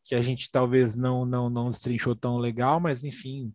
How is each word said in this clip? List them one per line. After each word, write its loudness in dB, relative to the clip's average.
que -4
a 4
gente -2
talvez 4
não, 0
não, 0
não -2
destrinchou -2
tão -2
legal, 2
mas -2
enfim, -10